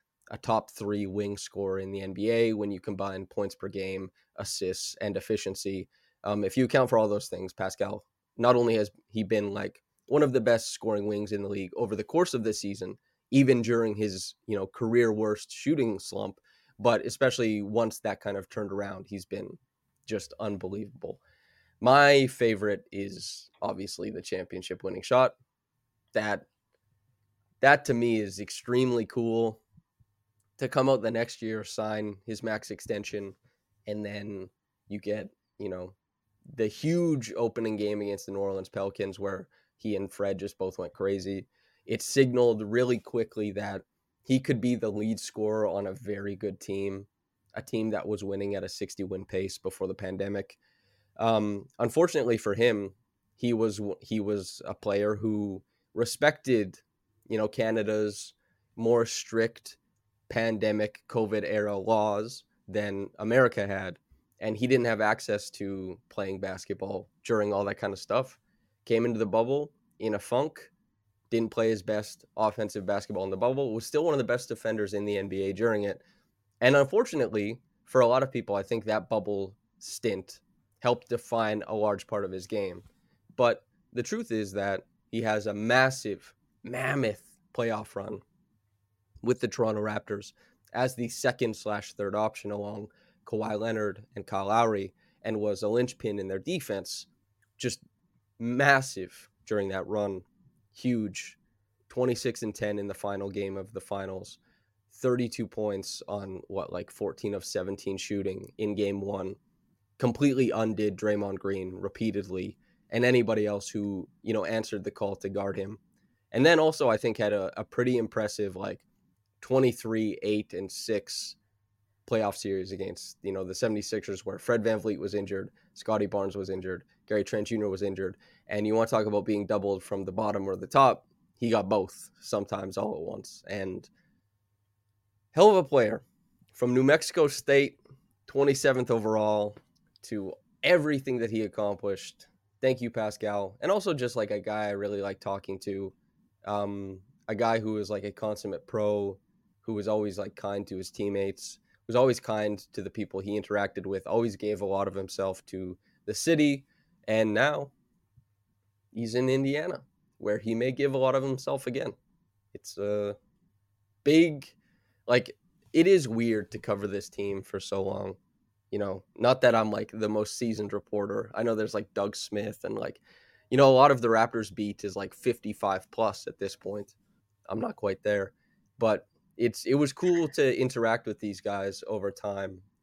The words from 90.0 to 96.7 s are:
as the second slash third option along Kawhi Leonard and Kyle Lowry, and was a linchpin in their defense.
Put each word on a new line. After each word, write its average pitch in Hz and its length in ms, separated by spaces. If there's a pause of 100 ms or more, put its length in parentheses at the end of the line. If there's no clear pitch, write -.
as 131 200
the 120 160
second 120 460
slash 104 380
third 101 200
option 107 380
along 104 380 (360)
Kawhi 107 340
Leonard 107 460 (100)
and 98 120
Kyle 98 180
Lowry, 107 480 (300)
and 110 160
was 104 240
a 104 40
linchpin 117 520
in 95 80
their 98 100
defense. 107 680 (500)